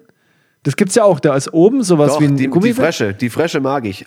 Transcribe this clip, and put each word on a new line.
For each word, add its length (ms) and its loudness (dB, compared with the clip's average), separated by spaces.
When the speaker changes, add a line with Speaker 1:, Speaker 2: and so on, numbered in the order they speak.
Speaker 1:
Das 140 -2
gibt's 180 0
ja 80 4
auch, 160 4
da 160 -4
ist 180 -4
oben 300 4
sowas 300 2
Speaker 2:
Doch, 80 0
Speaker 1:
wie 40 4
ein 100 2
Speaker 2:
die, 100 -2
die 40 -4
Speaker 1:
Gummibär. 360 0
Speaker 2:
Frösche, 280 -2
die 160 -6
Frösche 300 -4
mag 260 -4
ich. 220 -10